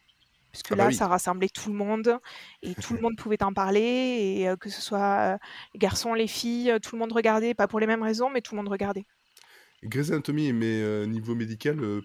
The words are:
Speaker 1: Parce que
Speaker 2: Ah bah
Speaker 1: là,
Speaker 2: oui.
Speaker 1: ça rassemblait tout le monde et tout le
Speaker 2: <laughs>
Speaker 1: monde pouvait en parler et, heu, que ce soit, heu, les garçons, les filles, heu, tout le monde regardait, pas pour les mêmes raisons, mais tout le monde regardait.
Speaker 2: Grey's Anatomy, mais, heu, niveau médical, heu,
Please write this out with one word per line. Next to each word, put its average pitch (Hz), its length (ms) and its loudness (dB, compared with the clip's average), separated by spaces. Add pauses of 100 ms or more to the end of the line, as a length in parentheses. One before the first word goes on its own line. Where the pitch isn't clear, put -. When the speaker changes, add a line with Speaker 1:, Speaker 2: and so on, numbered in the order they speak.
(520)
Speaker 1:
Parce - 120 -16
que - 100 0
Speaker 2:
Ah - 20 2
bah 196 80 6
Speaker 1:
là, 208 60 6
Speaker 2:
oui. - 20 2
Speaker 1:
ça 208 160 2
rassemblait 185 420 2
tout - 200 -8
le 202 60 -2
monde 220 420 2 (440)
et 185 140 -6
tout - 180 -6
le 214 60 -4
Speaker 2:
<laughs> - 20 -2
Speaker 1:
monde 226 160 0
pouvait 214 260 0
en 196 100 0
parler 196 280 4
et, 233 680 0
heu, 185 60 0
que 202 140 -12
ce - 120 -10
soit, 202 540 2
heu, - 20 -8 (360)
les - 60 -16
garçons, 226 340 0
les 226 140 2
filles, 240 440 0
heu, 220 80 2
tout - 160 -12
le 226 40 -4
monde 226 120 -2
regardait, 220 420 4
pas 208 140 2
pour 220 120 0
les 220 60 4
mêmes 226 160 2
raisons, 220 280 0
mais 254 120 -2
tout - 140 -12
le 208 60 -4
monde 202 100 -6
regardait. 196 340 -4 (760)
Speaker 2:
Grey's 139 300 -2
Anatomy, 147 400 0
mais, 113 300 2
heu, 107 240 0
niveau 113 280 -2
médical, 117 480 -2
heu, 104 220 -2